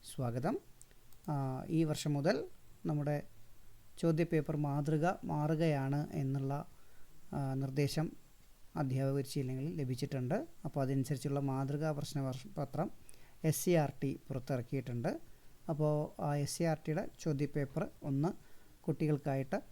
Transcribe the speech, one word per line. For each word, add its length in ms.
സ്വാഗതം. 440
ആ, 400
ഈ 140
വർഷം 300
മുതൽ 300
നമ്മുടെ 380
ചോദ്യപേപ്പർ 600
മാതൃക 500
മാറുകയാണ് 920
എന്നുള്ള, 520
ആ, 200
നിർദ്ദേശം 580
അധ്യാപക 380
പരിശീലനങ്ങളിൽ 640
ലഭിച്ചിട്ടുണ്ട്. 720
അപ്പോൾ 160
അതനുസരിച്ചുള്ള 580
മാതൃകാ 520
പ്രശ്ന 300
വർഷ-, 260
പത്രം 340
എസ് 220
സി 60
ആർ 220
ടി 240
പുറത്തിറക്കിയിട്ടുണ്ട്. 920
അപ്പോൾ 520
ആ 140
എസ് 220
സി 60
ആർ 140
ടിയുടെ 200
ചോദ്യപേപ്പർ 680
ഒന്ന് 240
കുട്ടികൾക്കായിട്ട് 800